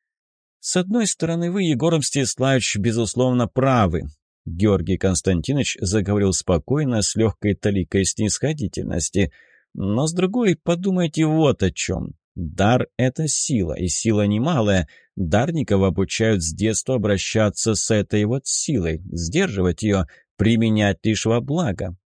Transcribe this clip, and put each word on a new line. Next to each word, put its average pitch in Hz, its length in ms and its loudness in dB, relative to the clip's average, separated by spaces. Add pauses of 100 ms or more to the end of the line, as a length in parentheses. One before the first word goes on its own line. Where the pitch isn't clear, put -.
(600)
«С - 180 -4
одной 196 300 0
стороны, 170 440 -2
вы, 196 120 -2
Егор 160 340 2
Мстиславич, 131 800 0
безусловно, 120 720 0
правы», 120 560 2 (420)
Георгий 90 520 2
Константинович 95 840 0
заговорил 101 500 2
спокойно, 120 680 0
с - 140 -4
легкой 104 400 0
таликой 98 500 0
снисходительности. 101 1300 -2 (420)
«Но 104 340 -2
с 165 60 -4
другой, 185 420 0
подумайте 175 680 0
вот 156 380 2
о 92 80 2
чем. - 420 -6 (220)
Дар — 98 520 0 (100)
это 131 300 -2
сила, 101 460 -2
и 90 140 -4
сила 104 400 0
немалая. 104 600 2 (280)
Дарников 101 680 0
обучают 98 600 0
с 80 100 -6
детства 110 420 -2
обращаться 104 800 0
с - 160 -4
этой 104 340 0
вот 127 200 -4
силой, 82 560 -2 (100)
сдерживать 92 720 -2
ее — 98 220 2 (320)
применять 107 640 2
лишь 110 220 -2
во 113 140 2
благо. 120 560 -4 (100)